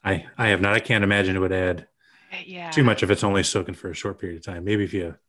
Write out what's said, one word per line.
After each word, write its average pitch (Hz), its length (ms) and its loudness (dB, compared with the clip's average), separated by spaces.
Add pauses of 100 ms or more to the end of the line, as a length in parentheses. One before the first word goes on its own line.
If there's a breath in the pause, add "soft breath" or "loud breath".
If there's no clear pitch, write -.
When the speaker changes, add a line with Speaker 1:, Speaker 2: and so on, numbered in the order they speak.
Speaker 1:
I, 95 220 -2 (120)
I 113 100 2
have 95 120 4
not. 101 140 2
I 117 60 4
can't 110 240 2
imagine 98 320 2
it 95 40 0
would 92 120 0
add 90 340 -2 (460 soft breath)
Speaker 2:
Uh, - 120 -14
yeah. 175 260 -12
Speaker 1:
too 156 140 4
much 110 180 4
if 95 80 0
it's 101 140 2
only 98 180 2
soaking 92 320 -4
for - 160 -12
a 82 40 -12
short - 240 -8
period 85 200 -10
of 80 60 -18
time. 87 200 -10
Maybe 104 200 0
if 87 100 -6
you 85 200 -4 (140)